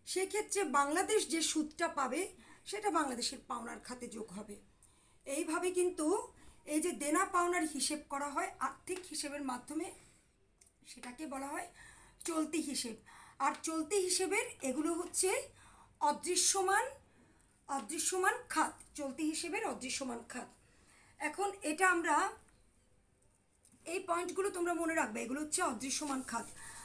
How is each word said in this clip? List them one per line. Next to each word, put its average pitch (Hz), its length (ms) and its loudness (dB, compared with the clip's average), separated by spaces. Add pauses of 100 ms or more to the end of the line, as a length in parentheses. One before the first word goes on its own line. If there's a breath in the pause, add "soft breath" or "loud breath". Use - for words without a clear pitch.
সেক্ষেত্রে 381 580 0
বাংলাদেশ 302 640 4
যে 320 140 0
সুদটা 311 460 0
পাবে 294 460 -2 (300 loud breath)
সেটা 415 260 -2
বাংলাদেশের 262 560 0
পাওনার 233 340 -6
খাতে 247 280 -10
যোগ 208 240 -10
হবে। 208 240 -12 (680 soft breath)
এইভাবে 330 460 0
কিন্তু 359 640 2 (320 loud breath)
এই 302 160 0
যে 349 120 2
দেনা 294 320 2
পাওনার 359 380 2
হিসেব 294 460 -2
করা 285 220 -4
হয় 349 280 -2
আর্থিক 349 400 -6 (120)
হিসেবের 285 320 -6
মাধ্যমে, 285 500 -6 (960 soft breath)
সেটাকে 247 400 -12
বলা 269 220 -6
হয় 311 200 -6 (560 loud breath)
চলতি 320 340 2
হিসেব। 247 360 -2 (440 loud breath)
আর 285 140 2 (100)
চলতি 320 340 0
হিসেবের 370 500 4 (160)
এগুলো 302 320 2
হচ্ছে 370 560 2 (500 loud breath)
অদৃশ্যমান, 370 840 4 (840 soft breath)
অদৃশ্যমান 339 640 2 (140)
খাত, - 240 2 (220)
চলতি 277 280 -4
হিসেবের 330 440 0
অদৃশ্যমান 247 640 -4
খাত। - 200 -10 (720 soft breath)
এখন 370 340 -2 (100)
এটা 302 280 4
আমরা, 339 420 4 (1500)
এই 349 160 -2
পয়েন্টগুলো 349 500 0
তোমরা 349 240 0
মনে 330 200 0
রাখবে, 233 280 0
এগুলো 254 180 -4
হচ্ছে 311 220 -2
অদৃশ্যমান 269 600 -2
খাত। 233 240 -4 (380 loud breath)